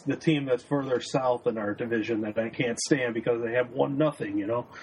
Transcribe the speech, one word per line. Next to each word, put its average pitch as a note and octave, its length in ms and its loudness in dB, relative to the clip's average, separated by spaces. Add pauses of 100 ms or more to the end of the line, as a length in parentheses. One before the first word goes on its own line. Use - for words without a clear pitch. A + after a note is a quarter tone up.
the C3+ 100 0
team D3 300 2
that's B2+ 180 0
further C3+ 360 0
south B2+ 480 0
in A2 100 0
our G#2 160 -2
division A2+ 480 -2
that G#2+ 160 -4
I A2+ 120 0
can't A#2 300 -2
stand B2+ 360 2
because A#2 260 0
they A#2 120 -2
have B2 180 2
one C#3 260 0
nothing," B2+ 400 0
you G2+ 80 -2
know, A#2+ 220 -2 (160)